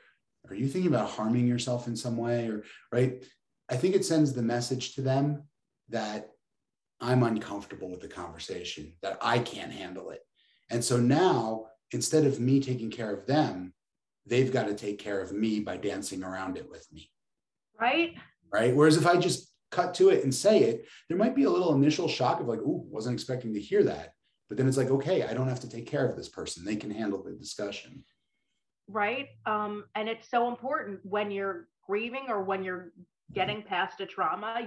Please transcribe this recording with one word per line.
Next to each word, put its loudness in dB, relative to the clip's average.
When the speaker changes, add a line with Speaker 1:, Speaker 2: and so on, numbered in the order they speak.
Speaker 1:
are -10
you 0
thinking 2
about 0
harming 2
yourself 0
in -4
some -4
way?" 0
Or, -6
right? 2
I -2
think 2
it 4
sends 4
the -2
message -2
to -6
them 0
that -6
I'm 4
uncomfortable -4
with -12
the -14
conversation, -12
that -6
I 2
can't -8
handle -12
it. -14
And -2
so 2
now, 4
instead 2
of 2
me 4
taking -4
care -6
of -8
them, 0
they've 2
got 0
to -2
take -6
care -4
of -8
me 0
by -6
dancing -6
around -8
it -12
with -18
me. -20
Speaker 2:
Right. 0
Speaker 1:
Right. 4
Whereas 8
if 4
I 6
just 0
cut 0
to 8
it 4
and 2
say 6
it, 0
there 0
might 4
be 4
a 6
little 4
initial 4
shock 0
of -4
like, -2
"Ooh, -2
wasn't -4
expecting -6
to -4
hear 2
that." -2
But -8
then 4
it's 4
like, 2
"Okay, 2
I -4
don't -2
have -4
to -12
take -12
care -2
of -2
this -10
person. -10
They -2
can -6
handle -4
the -12
discussion." -10
Speaker 2:
Right. -4
Um, -4
and -4
it's -10
so 2
important -6
when -2
you're -6
grieving -4
or -2
when -2
you're -8
getting -2
past -4
a -6
trauma, -4